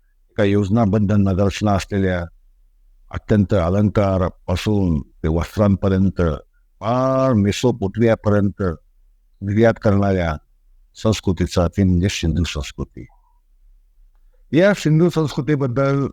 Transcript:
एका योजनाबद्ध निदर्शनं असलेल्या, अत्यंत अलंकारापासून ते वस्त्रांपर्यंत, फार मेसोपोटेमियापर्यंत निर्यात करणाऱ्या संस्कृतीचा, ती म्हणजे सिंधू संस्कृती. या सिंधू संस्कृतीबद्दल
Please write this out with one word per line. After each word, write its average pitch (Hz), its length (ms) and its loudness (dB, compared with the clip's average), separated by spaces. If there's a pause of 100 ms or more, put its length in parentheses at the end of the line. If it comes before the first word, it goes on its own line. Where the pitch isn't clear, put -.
(300)
एका 110 140 -2
योजनाबद्ध 101 680 2
निदर्शनं 101 580 0
असलेल्या, 92 540 -2 (840)
अत्यंत 104 440 0
अलंकारापासून 92 1500 0
ते - 280 -8
वस्त्रांपर्यंत, 95 920 0 (580)
फार 131 520 0
मेसोपोटेमियापर्यंत 104 1300 0 (800)
निर्यात 110 400 2
करणाऱ्या 98 540 0 (680)
संस्कृतीचा, 92 680 0
ती 101 140 -2
म्हणजे 92 280 2
सिंधू 82 340 -2
संस्कृती. - 600 -10 (1500)
या 185 220 4
सिंधू 160 340 2
संस्कृतीबद्दल 139 1040 -2